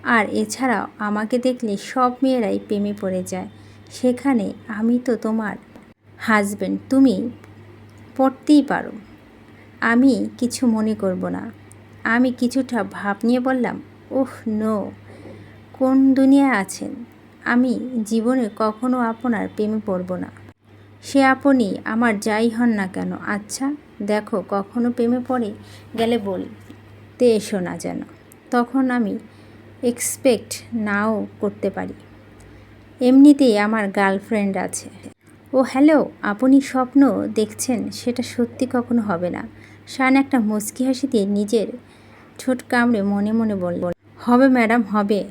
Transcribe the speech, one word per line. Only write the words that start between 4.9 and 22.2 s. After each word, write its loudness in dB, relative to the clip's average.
তো 0
তোমার -4
হাজব্যান্ড, -2
তুমি 4
পড়তেই 4
পারো, -4
আমি 2
কিছু -2
মনে 0
করব -4
না। -8
আমি 0
কিছুটা -2
ভাব -6
নিয়ে 2
বললাম, -2
"ওহ -2
নো, -4
কোন 4
দুনিয়ায় 6
আছেন? -6
আমি 0
জীবনে 0
কখনো -2
আপনার -2
প্রেমে -2
পড়ব -4
না, -10
সে 2
আপনি 2
আমার 0
যাই 0